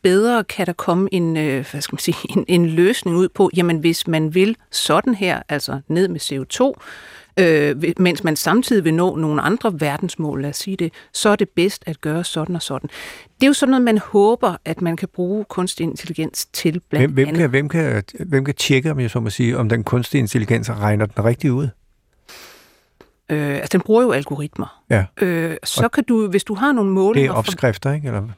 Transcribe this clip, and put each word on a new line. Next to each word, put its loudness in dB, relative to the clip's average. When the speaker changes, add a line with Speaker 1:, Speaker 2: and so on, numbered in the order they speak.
Speaker 1:
bedre 4
kan -4
der -4
komme 0
en, 0
øh, -2
hvad -8
skal -8
man -8
sige, -2
<laughs> -10
en, 2
en 4
løsning 2
ud 4
på, 2
jamen, 2
hvis 0
man 0
vil 2
sådan 0
her, -2
altså -6
ned 2
med -6
C -6
O -8
to, -2
øh, 4
vi-, -2
mens 2
man 0
samtidig 2
vil 2
nå 2
nogle 0
andre -2
verdensmål, -4
lad -6
os -12
sige -8
det, -4
så 0
er 4
det 0
bedst -2
at -10
gøre -4
sådan -4
og -6
sådan. -8
Det 4
er 6
jo 6
sådan 2
noget, 4
man 4
håber, 2
at -6
man -2
kan -8
bruge -4
kunstig -4
intelligens -6
til, -2
blandt 2
Speaker 2:
Hvem, 0
hvem 4
Speaker 1:
andet. 0
Speaker 2:
kan, 4
hvem 0
kan, 0
hvem 2
kan -2
tjekke, 2
om -2
jeg 0
så -2
må -2
sige, 0
om 0
den 0
kunstige 0
intelligens 0
regner 0
den -4
rigtigt 2
ud? -2
Speaker 1:
Øh, -2
altså, -8
den 4
bruger 4
jo 4
algoritmer. -6
Speaker 2:
Ja. 4
Speaker 1:
Øh, 0
så -2
Speaker 2:
Og 2
Speaker 1:
kan 0
du, 2
hvis 0
du -6
har 0
nogle 2
Speaker 2:
det 2
Speaker 1:
målinger 4
Speaker 2:
er -4
Speaker 1:
for 2
Speaker 2:
opskrifter, -2
ikke? -4
Eller -4
hvad -8